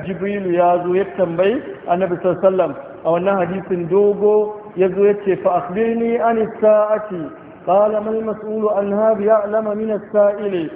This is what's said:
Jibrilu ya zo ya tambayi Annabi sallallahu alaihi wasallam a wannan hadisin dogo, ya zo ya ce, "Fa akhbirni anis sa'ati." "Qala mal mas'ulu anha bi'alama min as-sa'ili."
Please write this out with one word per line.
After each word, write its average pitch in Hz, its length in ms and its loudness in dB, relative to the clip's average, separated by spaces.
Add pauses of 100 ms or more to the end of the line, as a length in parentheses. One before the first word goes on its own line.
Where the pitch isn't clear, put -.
Jibrilu 190 460 -6
ya 175 320 4
zo 180 100 -2
ya 190 120 2 (120)
tambayi 185 440 0 (260)
Annabi 175 300 0
sallallahu 180 200 0
alaihi - 80 0
wasallam 180 300 2 (300)
a 160 40 -2
wannan 185 280 2
hadisin 175 520 -4
dogo, 208 720 2 (140)
ya 185 140 2
zo 196 160 2
ya 208 80 6 (120)
ce, 185 120 2
"Fa 180 240 0
akhbirni 226 580 -2
anis 220 300 0 (100)
sa'ati." 214 600 2 (440)
"Qala 208 360 2
mal 220 200 -4
mas'ulu 214 560 -4
anha 208 380 2
bi'alama 208 600 0
min 220 160 -4
as-sa'ili." 202 840 0